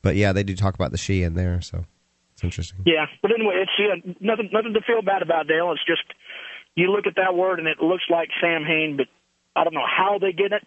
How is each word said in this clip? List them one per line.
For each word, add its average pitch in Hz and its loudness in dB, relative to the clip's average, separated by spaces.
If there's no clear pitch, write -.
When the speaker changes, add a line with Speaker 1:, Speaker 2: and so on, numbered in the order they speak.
Speaker 1:
but 95 2
yeah, 101 4
they 98 0
do 98 -2
talk 95 -2
about 80 -2
the 87 -4
Sidhe 95 0
in 82 -2
there, 87 0
so 85 -8
it's - -8
interesting. - -6
Speaker 2:
Yeah, 156 2
but 208 2
anyway, 208 0
it's, 185 -2
yeah, 185 0
nothing, 214 -2
nothing 220 0
to 214 2
feel 226 0
bad 196 0
about, 160 0
Dale. 160 2
It's 143 -4
just 165 0
you 180 4
look 202 2
at 196 -2
that 190 2
word 185 2
and 160 -4
it 156 -2
looks 175 2
like 170 2
Samhain, 156 0
but 131 0
I 160 2
don't 165 -2
know 131 -2
how 196 0
they 190 4
get 190 0
it, 208 -2